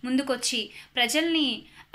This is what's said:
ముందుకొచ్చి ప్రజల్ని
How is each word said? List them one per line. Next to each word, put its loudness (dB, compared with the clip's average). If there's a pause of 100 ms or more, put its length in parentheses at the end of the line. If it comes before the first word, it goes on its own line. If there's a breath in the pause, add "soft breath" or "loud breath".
ముందుకొచ్చి 0 (260 loud breath)
ప్రజల్ని 2 (320 loud breath)